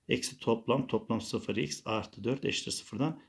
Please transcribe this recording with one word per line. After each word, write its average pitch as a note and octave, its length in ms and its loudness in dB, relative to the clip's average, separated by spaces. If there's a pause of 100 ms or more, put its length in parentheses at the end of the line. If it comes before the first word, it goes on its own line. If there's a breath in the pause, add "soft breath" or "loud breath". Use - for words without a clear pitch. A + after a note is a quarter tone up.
eksi - 300 0
toplam, A#2+ 480 2
toplam A2+ 340 0
sıfır - 340 -2
x - 300 -2
artı G#2+ 380 -2
dört B2 220 0
eşittir - 260 0
sıfırdan D3 580 -2